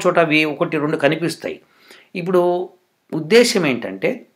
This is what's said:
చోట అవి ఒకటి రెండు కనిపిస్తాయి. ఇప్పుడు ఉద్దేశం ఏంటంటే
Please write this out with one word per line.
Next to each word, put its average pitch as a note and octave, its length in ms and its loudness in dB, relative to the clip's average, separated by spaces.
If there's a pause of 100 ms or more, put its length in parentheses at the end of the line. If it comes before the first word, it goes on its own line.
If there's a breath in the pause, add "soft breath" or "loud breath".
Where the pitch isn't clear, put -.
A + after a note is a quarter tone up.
చోట F3 120 2
అవి D#3 260 4
ఒకటి D#3 320 -2
రెండు D3 200 -2
కనిపిస్తాయి. C#3+ 600 -2 (560 soft breath)
ఇప్పుడు F3+ 540 0 (440)
ఉద్దేశం F#3 540 2
ఏంటంటే A2+ 580 -4 (100)